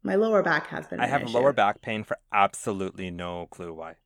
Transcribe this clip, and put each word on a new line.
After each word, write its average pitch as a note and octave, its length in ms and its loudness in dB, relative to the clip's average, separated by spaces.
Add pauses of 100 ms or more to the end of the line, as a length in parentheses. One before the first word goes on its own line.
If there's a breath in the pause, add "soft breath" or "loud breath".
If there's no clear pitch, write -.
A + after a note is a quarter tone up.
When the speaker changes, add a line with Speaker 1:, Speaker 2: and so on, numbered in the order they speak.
Speaker 1:
My G3 100 -2
lower G#3+ 300 4
back D#3 240 0
has D#3 180 -10
been - 140 -6
Speaker 2:
I B2 60 2
Speaker 1:
an B2 40 0
Speaker 2:
have C#3+ 120 0
Speaker 1:
issue. A#2 100 -8
Speaker 2:
lower B2+ 200 4
back G#2+ 300 2
pain G#2+ 220 -4
for - 120 -4 (160)
absolutely F#2+ 800 0
no F2 400 -8
clue E2+ 240 -12
why. D#2+ 320 -12